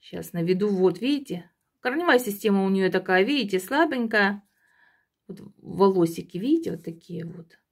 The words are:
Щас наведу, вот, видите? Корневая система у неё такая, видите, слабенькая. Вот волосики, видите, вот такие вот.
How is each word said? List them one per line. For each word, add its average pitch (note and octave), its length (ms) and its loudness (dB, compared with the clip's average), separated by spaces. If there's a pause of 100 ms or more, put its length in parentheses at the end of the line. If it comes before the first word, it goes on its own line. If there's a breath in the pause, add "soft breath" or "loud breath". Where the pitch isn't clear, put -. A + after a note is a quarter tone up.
Щас F3 320 -14
наведу, F3+ 360 0
вот, F#3 300 2
видите? B3 520 -4 (300)
Корневая D4 380 2
система G3+ 460 0
у F#3+ 60 2
неё F#3+ 200 2
такая, F#3 320 2
видите, A3 380 0
слабенькая. A3+ 800 0 (880)
Вот - 140 -16 (160)
волосики, F3 800 0
видите, C#4 320 0
вот E3 140 -10
такие E3+ 420 -12
вот. E3+ 320 -18 (140)